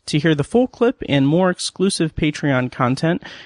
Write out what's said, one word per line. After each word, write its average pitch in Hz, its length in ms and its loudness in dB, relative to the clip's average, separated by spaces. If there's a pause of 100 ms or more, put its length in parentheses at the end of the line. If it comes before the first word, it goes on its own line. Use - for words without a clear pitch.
To - 120 -2
hear 160 160 2
the 143 120 0
full 247 200 2
clip - 440 -2
and 139 180 2
more 180 220 2
exclusive 180 680 -2
Patreon 143 560 0
content, 135 520 -2 (220)